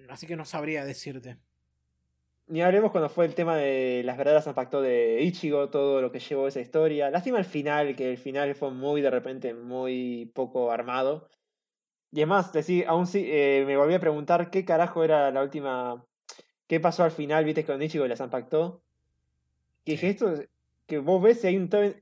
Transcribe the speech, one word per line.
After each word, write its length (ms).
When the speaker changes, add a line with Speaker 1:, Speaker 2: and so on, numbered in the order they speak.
Speaker 1:
así 180
que 100
no 80
sabría 400
decirte. 520
Speaker 2:
Ni 120
hablemos 300
cuando 180
fue 160
el 80
tema 240
de 480
las 100
verdaderas 300
impactó 340
de 420
Ichigo, 460
todo 320
lo 100
que 80
llevó 300
esa 140
historia. 480
Lástima 280
el 60
final, 500
que 180
el 40
final 380
fue 160
muy 320
de 80
repente, 420
muy 840
poco 380
armado. 560
Y 120
es 40
más, 280
decí-, 320
aún 200
sí, 220
eh, 380
me 100
volví 160
a 80
preguntar 500
qué 140
carajo 400
era 260
la 120
última, 600
qué 120
pasó 240
al 60
final, 340
viste, 220
con 160
Ichigo 240
y 20
la 80
Zanpakuto. 680
Que 140
Speaker 1:
Sí. 80
Speaker 2:
dije, 20
esto, 260
que 140
vos 220
ves, 220
hay 140
un 100
to-, 140